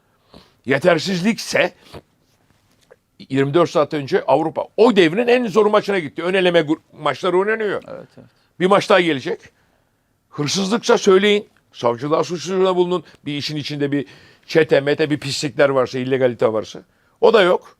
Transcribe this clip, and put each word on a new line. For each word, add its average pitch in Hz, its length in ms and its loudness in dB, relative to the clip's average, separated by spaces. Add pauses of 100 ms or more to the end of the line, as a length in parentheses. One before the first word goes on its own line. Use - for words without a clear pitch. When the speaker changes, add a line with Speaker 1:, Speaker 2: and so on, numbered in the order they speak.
(640)
Speaker 1:
Yetersizlikse 170 1080 0 (1400)
yirmi 139 360 -2
dört 170 160 4
saat 151 240 0
önce 143 300 -2
Avrupa 151 400 0 (120)
o 220 200 4
devrin 190 320 2
en 247 180 2
zor 208 200 2
maçına 202 320 0
gitti. 165 240 -8
Ön 180 120 -2
eleme 180 260 2
gur-, 156 200 -2 (120)
maçları 151 460 -2
oynanıyor. 208 500 -4
Speaker 2:
Evet, - 200 -16 (100)
evet. 151 100 -20 (320)
Speaker 1:
Bir 175 60 2
maç 190 240 2
daha 190 100 6
gelecek. 160 400 -4 (920)
Hırsızlıksa 196 680 -2
söyleyin. 208 500 2 (240)
Savcılığa 143 520 -2
suç 151 240 -8
duyurusunda 185 280 0
bulunun. 175 280 -2 (200)
Bir 147 100 -8
işin 147 220 -8
içinde 143 360 -6
bir 143 140 -4 (400)
çete, 156 340 2
mete, 147 300 -2
bir 147 100 -4
pislikler 143 480 -2
varsa, 131 300 -2
illegalite 127 540 0
varsa. 107 300 -8 (380)
O 226 140 6
da 214 80 4
yok. 180 380 0